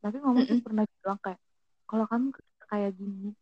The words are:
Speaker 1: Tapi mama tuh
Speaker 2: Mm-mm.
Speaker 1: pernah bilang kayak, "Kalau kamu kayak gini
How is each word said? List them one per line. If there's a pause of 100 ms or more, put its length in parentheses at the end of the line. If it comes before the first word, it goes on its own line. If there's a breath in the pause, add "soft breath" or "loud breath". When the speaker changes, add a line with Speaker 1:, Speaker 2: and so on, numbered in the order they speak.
Speaker 1:
Tapi (100)
mama (100)
tuh
Speaker 2:
Mm-mm.
Speaker 1:
pernah (180)
bilang
kayak, (480)
"Kalau
kamu (440)
kayak (100)
gini (140)